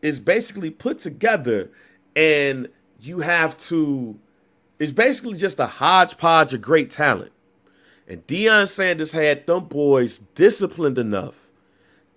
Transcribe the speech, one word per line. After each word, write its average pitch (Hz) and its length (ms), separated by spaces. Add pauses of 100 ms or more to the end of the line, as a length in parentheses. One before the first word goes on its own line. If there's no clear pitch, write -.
is 147 180
basically 190 500
put - 300
together 139 680 (440)
and 143 540 (320)
you 120 200
have 165 360
to, 139 600 (600)
it's 151 140
basically 233 460
just 185 220
a 127 60
hodgepodge 165 840
of 120 80
great 143 300
talent. 127 420 (760)
And 87 180
Deion 208 420
Sanders 170 440
had 151 340
them 175 200
boys 139 520 (160)
disciplined 165 640
enough 104 520 (680)